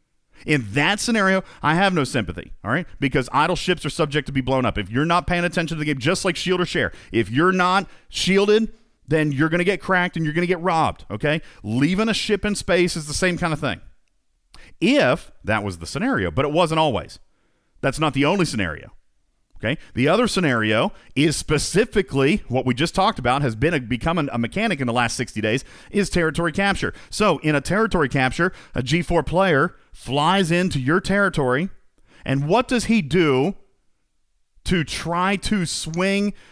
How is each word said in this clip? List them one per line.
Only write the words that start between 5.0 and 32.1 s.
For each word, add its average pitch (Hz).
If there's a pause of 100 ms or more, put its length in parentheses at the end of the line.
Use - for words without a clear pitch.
not 175
paying 175
attention 165
to 151
the 151
game, 151
just 156
like 180
shield 180
or -
share, 139 (200)
if 104
you're 156
not 185 (220)
shielded, 208 (340)
then 151
you're 147
gonna 175
get 185
cracked 180
and 165
you're 147
gonna 175
get 175
robbed, 160
okay? 147 (200)
Leaving 151
a 220
ship 208
in 208
space 180
is 156
the 151
same 180
kind 165
of 147
thing. 123 (1000)
If 175 (140)
that 107
was 95
the 82
scenario, 170
but 123
it 147
wasn't 160
always. 117 (640)
That's -
not 151
the 139
only 175
scenario. 82 (640)
Okay? 117 (160)
The 120
other 214
scenario 123 (220)
is 147
specifically 151
what 127
we 127
just 147
talked 196
about, 127
has 123
been 143
a, 151
become 127
a 143
mechanic 147
in 131
the 120
last 120
sixty 113
days, 110 (260)
is 196
territory 165
capture. 196 (160)
So 196
in 151
a 139
territory 180
capture, 139 (220)
a -
G 139
four 170
player 170 (200)
flies 160
into 175
your 139
territory, 170 (520)